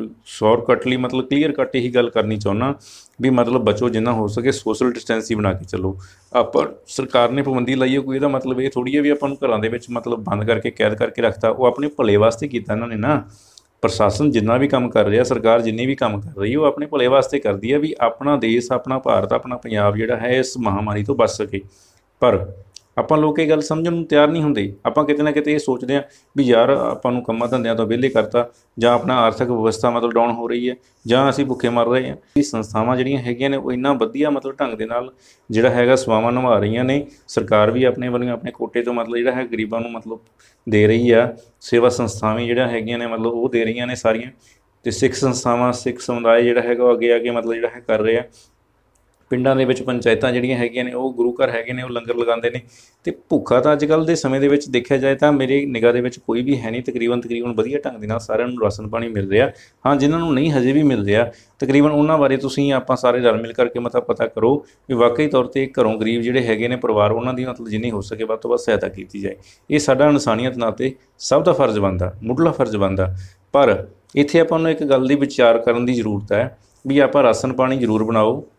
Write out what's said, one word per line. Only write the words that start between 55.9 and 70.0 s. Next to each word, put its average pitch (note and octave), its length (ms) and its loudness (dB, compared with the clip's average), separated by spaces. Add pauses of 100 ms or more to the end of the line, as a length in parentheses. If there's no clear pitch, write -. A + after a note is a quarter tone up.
ਦੇ B2 80 0
ਵਿੱਚ B2 180 -4
ਕੋਈ A#2 240 -2
ਵੀ C3+ 180 0
ਹੈ A2+ 100 -6
ਨਹੀਂ। B2 120 -6
ਤਕਰੀਬਨ, A#2+ 380 -2
ਤਕਰੀਬਨ A#2+ 320 -6
ਵਧੀਆ A#2 320 -2
ਢੰਗ B2 160 -8
ਦੇ G#2 60 -12
ਨਾਲ A2+ 140 -4
ਸਾਰਿਆਂ A2+ 280 -2
ਨੂੰ B2 140 -8
ਰਾਸ਼ਨ G#2+ 260 -2
ਪਾਣੀ A#2 200 -6
ਮਿਲ G2 200 -4
ਰਿਹਾ। A2+ 220 2 (360)
ਹਾਂ, C#3+ 100 2
ਜਿਨ੍ਹਾਂ D3 240 2
ਨੂੰ E3 140 0
ਨਹੀਂ D3+ 180 2
ਹਜੇ C3 200 2
ਵੀ D3+ 100 2
ਮਿਲ B2 220 2
ਰਿਹਾ, G#2 200 2 (340)
ਤਕਰੀਬਨ C#3 320 4
ਉਹਨਾਂ D3+ 280 2
ਬਾਰੇ C3+ 180 2
ਤੁਸੀਂ C3+ 360 -2
ਆਪਾਂ C3 240 0
ਸਾਰੇ B2 240 2
ਰਲ A2+ 220 4
ਮਿਲ A2+ 100 -10
ਕਰਕੇ A#2+ 280 0
ਮਤਲਬ A#2+ 240 -2
ਪਤਾ A#2 220 -2
ਕਰੋ A2+ 280 2 (340)
ਵੀ C3 60 -2
ਵਾਕਈ A#2+ 320 4
ਤੌਰ B2+ 200 2
'ਤੇ C3+ 200 -2 (140)
ਘਰੋਂ A2 180 0
ਗਰੀਬ A2+ 240 -2
ਜਿਹੜੇ B2 240 0
ਹੈਗੇ A2+ 220 0
ਨੇ B2+ 80 -4
ਪਰਿਵਾਰ, G#2+ 360 2
ਉਹਨਾਂ B2 220 -4
ਦੀ B2 100 -6
ਮਤਲਬ A#2+ 240 -10
ਜਿੰਨੀ A2 220 -4
ਹੋ G#2 100 -4
ਸਕੇ A2 240 -8
ਵੱਧ A2 160 -4
ਤੋਂ A#2 100 -4
ਵੱਧ A#2+ 100 0
ਸਹਾਇਤਾ - 280 0
ਕੀਤੀ - 320 -12
ਜਾਏ। G2 160 -6 (340)
ਇਹ D3+ 80 2
ਸਾਡਾ C#3 300 4